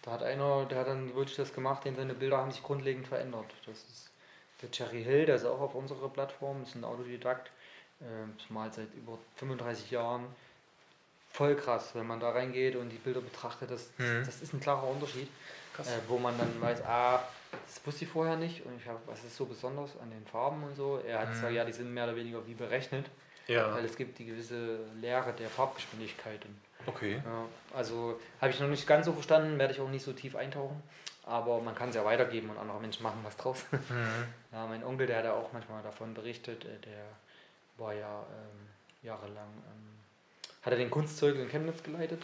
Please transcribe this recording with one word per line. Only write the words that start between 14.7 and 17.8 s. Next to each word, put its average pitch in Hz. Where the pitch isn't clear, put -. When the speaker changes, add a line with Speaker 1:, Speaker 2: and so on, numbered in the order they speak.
Speaker 1:
Unterschied, 135
Speaker 2:
Krass. 139
Speaker 1:
äh, 117
wo 123
man 120
dann 117
weiß, 120
ah, 123
das -